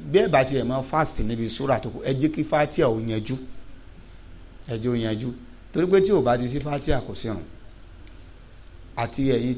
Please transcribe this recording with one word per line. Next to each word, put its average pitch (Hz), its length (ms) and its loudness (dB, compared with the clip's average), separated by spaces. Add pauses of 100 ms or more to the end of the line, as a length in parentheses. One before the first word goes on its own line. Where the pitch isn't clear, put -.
(100)
bí 165 80 6
ẹ 220 100 6
bá 147 160 6
tiẹ̀ 131 200 0
máa 131 180 0
fast 156 380 0
níbi 117 280 0
súrà 131 320 2
tó 120 100 -6
kù, 107 120 -10
ẹ 135 120 0
jẹ́ 139 200 4
kí 156 100 0
Fatiha 151 440 4
ò 113 80 2 (140)
yanjú. 110 260 -2 (1300)
Ẹ 123 100 -4
jẹ́ 113 120 -2
ó 123 60 2
yanjú. 113 320 -2 (440)
Torí 170 140 2
pé 190 140 6
tí 190 120 2
ò 180 100 6
bá 120 160 4
ti 123 100 -2
sí 131 120 -2
Fatiha, 143 400 0
kò - 140 -10
sí 117 140 -6
ìrun. 95 140 -4 (1500)
Àti 135 340 0
ẹ̀yin 123 280 2